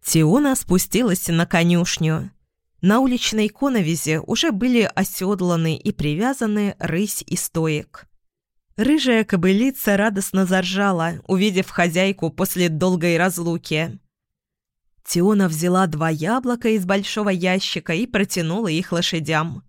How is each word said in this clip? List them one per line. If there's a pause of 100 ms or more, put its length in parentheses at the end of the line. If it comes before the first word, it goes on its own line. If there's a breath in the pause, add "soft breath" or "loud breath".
Тиона
спустилась
на
конюшню. (500)
На
уличной
коновизе
уже
были
оседланы
и
привязаны
рысь
и
стоек. (680)
Рыжая
кобылица
радостно
заржала,
увидев
хозяйку
после
долгой
разлуки. (1040)
Тиона
взяла
два
яблока
из
большого
ящика
и
протянула
их
лошадям.